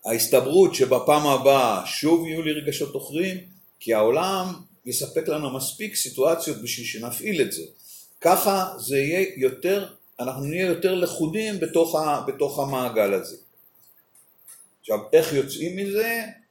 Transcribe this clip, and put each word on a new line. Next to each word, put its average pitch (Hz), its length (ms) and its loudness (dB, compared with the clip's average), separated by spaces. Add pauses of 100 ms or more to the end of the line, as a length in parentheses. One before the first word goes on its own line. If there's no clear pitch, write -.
ההסתברות 139 680 4
שבפעם 131 520 4
הבאה 135 580 4
שוב 165 420 2
יהיו 160 140 -6
לי 156 100 -2
רגשות 143 420 -6
עוכרים, 165 440 -4 (420)
כי 113 140 -2
העולם 180 600 2 (320)
יספק 135 420 -4
לנו 147 260 -4
מספיק 202 420 -8
סיטואציות 135 680 -2
בשביל 120 240 -8
שנפעיל 120 560 -4
את 107 100 0
זה. 82 120 -8 (580)
ככה 185 560 2
זה 123 200 -2
יהיה 156 280 2 (120)
יותר, 170 560 0 (260)
אנחנו 131 260 -6
נהיה 170 200 -2
יותר 185 300 0
לכודים 185 640 -2
בתוך 165 360 2
ה-, 151 320 0
בתוך 139 320 -4
המעגל 123 540 0
הזה. 92 220 -4 (1500)
עכשיו, 107 180 -2 (140)
איך 156 200 6
יוצאים 147 420 -2
מזה? 220 480 -2 (280)